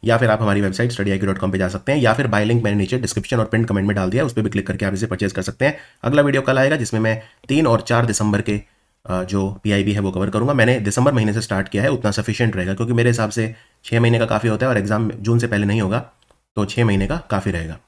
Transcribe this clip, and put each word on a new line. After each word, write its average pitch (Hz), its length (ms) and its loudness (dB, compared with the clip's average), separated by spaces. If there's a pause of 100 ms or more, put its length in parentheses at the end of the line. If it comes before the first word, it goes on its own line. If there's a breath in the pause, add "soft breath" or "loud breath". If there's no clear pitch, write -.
या 113 140 4
फिर 117 120 2
आप 107 120 2
हमारी 101 180 2
वेबसाइट 101 320 -2
स्टडी 101 180 -2
आई 98 80 0
क्यू 98 100 0
डॉट 95 100 -2
कॉम 95 140 -2
पे 95 60 -2
जा 92 100 0
सकते 95 240 -4
हैं, 151 60 2
या 113 140 4
फिर 120 140 0
बाय 104 180 0
लिंक 117 200 2
मैंने 104 120 2
नीचे 101 220 0
डिस्क्रिप्शन 107 380 -4
और 113 80 2
पिन 113 200 0
कमेंट 101 240 0
में 101 80 0
डाल 92 140 0
दिया, 127 140 0
उस 123 80 -4
पर 110 100 -2
भी - 80 -2
क्लिक 98 160 -2
करके 95 180 -4
आप 98 100 -2
इसे 101 120 -4
परचेज 95 260 -2
कर 95 100 -6
सकते 95 220 -4
हैं। 147 140 0 (240 loud breath)
अगला 147 200 2
वीडियो 139 200 2
कल 131 160 0
आएगा 139 180 2
जिसमें 113 240 -2
मैं 110 220 0 (260 loud breath)
तीन 151 180 2
और 117 140 4
चार 117 260 0
दिसंबर 104 340 0
के, 104 200 -2 (460)
अ, 92 180 -4
जो 98 400 -2
पीआईबी 101 280 2
है 104 80 0
वो 98 100 0
कवर 92 200 -2
करूँगा। 117 240 0
मैंने 120 260 2
दिसंबर 120 320 2
महीने 107 200 2
से 110 80 -2
स्टार्ट 98 280 -2
किया 101 140 0
है, 110 80 2
उतना - 200 0
सफिशिएंट 107 460 0
रहेगा, 92 180 -2
क्योंकि 113 180 -2
मेरे 120 180 4
हिसाब 113 200 0
से 113 240 -4 (300 loud breath)
छः 117 160 0
महीने 117 180 4
का 113 80 2
काफ़ी 110 220 0
होता 110 180 0
है 131 40 0
और 110 80 0
एग्जाम 107 320 0
जून 117 280 0
से 117 80 0
पहले 104 200 0
नहीं 107 140 2
होगा, 104 300 -2 (460)
तो 104 80 0
छः - 200 0
महीने 98 220 2
का 117 100 -2
काफ़ी 95 360 -4
रहेगा। 80 360 -8